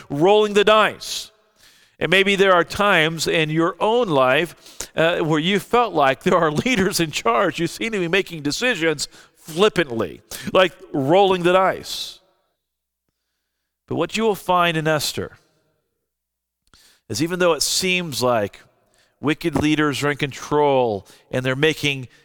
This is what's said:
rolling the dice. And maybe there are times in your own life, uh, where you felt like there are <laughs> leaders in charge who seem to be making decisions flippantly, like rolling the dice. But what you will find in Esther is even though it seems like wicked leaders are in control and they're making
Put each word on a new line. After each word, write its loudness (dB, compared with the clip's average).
rolling 2
the 4
dice. 0
And -4
maybe 4
there 4
are 4
times 0
in 0
your 0
own 0
life, 0
uh, 0
where 0
you 0
felt 0
like 2
there 2
are 2
<laughs> -4
leaders 0
in -2
charge -2
who -2
seem -8
to -4
be -4
making -4
decisions -2
flippantly, -2
like 2
rolling 2
the 4
dice. -2
But -8
what -4
you -2
will 0
find 0
in -2
Esther -2
is -6
even -2
though 4
it -4
seems -2
like -2
wicked -2
leaders 0
are 0
in -4
control 0
and -4
they're -2
making -2